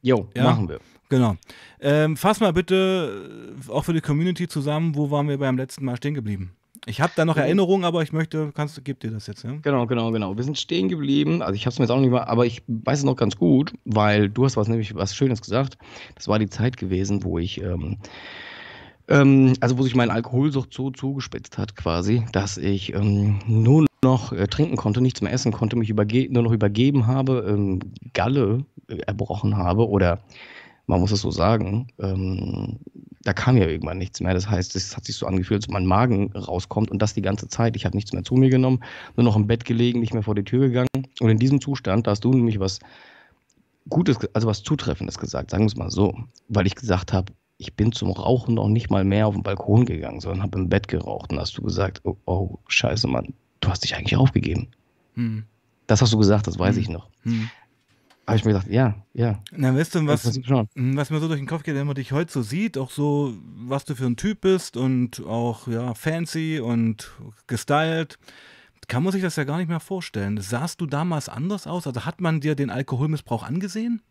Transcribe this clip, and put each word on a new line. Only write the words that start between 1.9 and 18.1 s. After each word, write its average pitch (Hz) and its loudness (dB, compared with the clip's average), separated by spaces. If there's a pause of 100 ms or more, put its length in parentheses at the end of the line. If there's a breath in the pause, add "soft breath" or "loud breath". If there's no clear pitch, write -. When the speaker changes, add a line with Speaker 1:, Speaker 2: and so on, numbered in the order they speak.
Speaker 2:
fass 208 0
mal 190 4
bitte, 165 -2 (120)
äh, 107 -12
auch 139 -2
für 170 0
die 160 2
Community 165 0
zusammen, 151 -2
wo 143 0
waren 147 0
wir 139 -2
beim 131 0
letzten 131 -6
Mal 123 -4
stehen 147 -4
geblieben? 101 -6 (360)
Ich 117 -4
hab 175 -2
da 160 2
noch 160 2
Speaker 1:
Mhm. 156 2
Speaker 2:
Erinnerungen, 180 2
aber 170 0
ich 151 -6
möchte, 156 -2
kannst, 147 -6
gib 135 -8
dir 117 -8
das 107 -10
jetzt, - -14
ja? 123 -8
Speaker 1:
Genau, 131 0
genau, 117 0
genau. 101 -2
Wir 120 -4
sind 139 -4
stehen 185 -2
geblieben, 151 0
also 98 -2
ich 107 -6
hab's 127 -2
mir 131 4
jetzt 113 0
auch 123 4
noch 135 4
nicht 127 6
mal, 123 2
aber 120 4
ich 120 -4
weiß 123 -2
es 139 -2
noch 131 2
ganz 107 0
gut, 147 4 (120)
weil 104 4
du 123 2
hast 135 0
was, 104 2
nämlich 110 -2
was 101 -4
Schönes 127 0
gesagt. 131 -2 (380 loud breath)
Das - -14
war 107 4
die 104 2
Zeit 123 -2
gewesen, 95 -2
wo 87 -2
ich, 90 -4
ähm, 90 -4 (1080 loud breath)